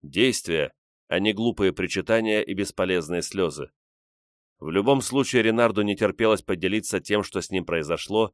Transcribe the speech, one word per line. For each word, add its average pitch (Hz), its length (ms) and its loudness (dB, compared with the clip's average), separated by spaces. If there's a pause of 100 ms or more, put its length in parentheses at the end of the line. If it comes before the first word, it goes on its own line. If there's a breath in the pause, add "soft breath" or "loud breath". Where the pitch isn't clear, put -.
Действие, 80 680 0 (360)
а 90 100 0
не 104 140 2
глупые 101 400 0
причитания 107 680 0
и - 140 -6
бесполезные 90 680 -2
слезы. 76 500 -4 (840)
В 78 120 -10
любом 113 320 4
случае, 127 400 2
Ренарду 110 400 2
не 104 140 0
терпелось 107 460 0
поделиться 92 580 -2
тем, 101 240 0
что - 160 -4
с - 100 -10
ним 92 160 -2
произошло 85 680 0